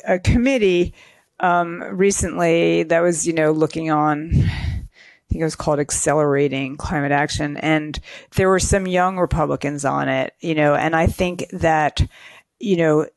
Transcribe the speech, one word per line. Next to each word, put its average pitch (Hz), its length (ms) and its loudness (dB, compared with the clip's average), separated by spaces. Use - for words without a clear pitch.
a 185 140 0
committee, 208 760 2
um, 175 420 0
recently 170 1000 0
that 165 160 0
was, 175 260 0
you 170 80 0
know, 156 200 2
looking 160 360 -2
on, 151 460 0
I - 960 -4
think 165 100 -2
it 165 40 2
was 156 100 -4
called 147 240 -2
Accelerating 143 960 0
Climate 143 360 -4
Action. 147 460 -2
And 151 420 -2
there 190 140 4
were 190 80 4
some 190 300 0
young 180 320 0
Republicans 147 680 -2
on 139 240 -2
it, 131 300 -2
you 165 160 -4
know, 147 180 2
and 160 220 0
I 165 100 2
think 180 460 -2
that, 160 500 0
you 202 160 0
know, 156 300 2